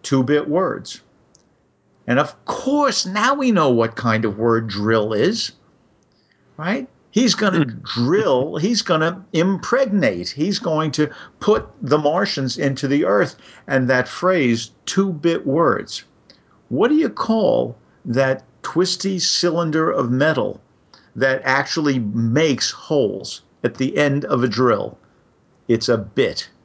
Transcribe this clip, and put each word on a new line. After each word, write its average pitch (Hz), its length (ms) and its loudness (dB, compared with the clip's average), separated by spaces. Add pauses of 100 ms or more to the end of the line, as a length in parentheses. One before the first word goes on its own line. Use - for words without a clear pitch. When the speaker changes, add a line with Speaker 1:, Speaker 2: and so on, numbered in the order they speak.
Speaker 1:
Two-bit 143 480 2
words." 165 500 -4 (1040)
And 123 120 2
of - 260 -4
course, 277 640 0
now 208 280 0
we 262 180 0
know 160 180 4
what 117 260 2
kind 110 300 0
of 104 120 -4
word 113 300 0
drill 107 460 0
is, 165 380 0 (1040)
right? 214 320 -4 (240)
He's 233 220 4
gonna 175 300 2
Speaker 2:
Hmm. 117 180 -6
Speaker 1:
drill, 147 760 0
he's 208 240 0
gonna 160 500 0
impregnate, 185 960 0
he's 170 320 -2
going 156 320 -2
to 151 180 0 (300)
put 220 260 2 (160)
the 143 160 2
Martians 151 580 -2
into 135 300 -2
the 143 180 2
Earth. 190 300 2 (320)
And 131 240 0
that 123 160 2
phrase, 143 640 0 (160)
two-bit 170 580 0
words, 143 600 0 (640)
what 160 180 2
do 285 80 4
you 302 140 2
call 123 680 0 (300)
that 131 400 0 (180)
twisty 185 560 -2
cylinder 160 720 0
of 139 220 0
metal 131 480 0 (560)
that 131 280 0
actually 139 540 0
makes 117 720 0
holes 107 720 -2 (220)
at 117 100 -2
the 135 220 -2
end 143 300 2
of 127 180 0
a 127 40 0
drill? 110 480 0 (680)
It's 113 220 0
a 117 100 2
bit. 101 500 -4 (160)